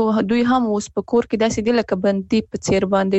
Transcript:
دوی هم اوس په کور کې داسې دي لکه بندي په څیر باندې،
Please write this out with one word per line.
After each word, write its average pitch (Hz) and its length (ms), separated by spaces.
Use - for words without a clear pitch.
دوی 233 200
هم 240 240
اوس 208 240
په 202 120
کور 240 220
کې 214 140
داسې 226 220
دي 220 120
لکه 220 240
بندي 196 440
په - 160
څیر 190 280
باندې، 196 340